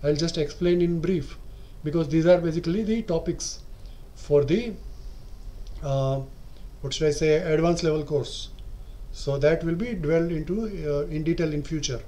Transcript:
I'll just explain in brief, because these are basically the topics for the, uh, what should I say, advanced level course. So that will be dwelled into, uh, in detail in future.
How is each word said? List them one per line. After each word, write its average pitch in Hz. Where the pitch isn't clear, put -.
I'll 151
just 165
explain 175
in 170
brief, 170
because 151
these 160
are 175
basically 170
the 220
topics -
for 143
the, 202
uh, 135
what 139
should 160
I 147
say, 151
advanced 165
level 151
course. 143
So 139
that 160
will 165
be 233
dwelled 165
into, 175
uh, 151
in 156
detail 165
in 147
future. 135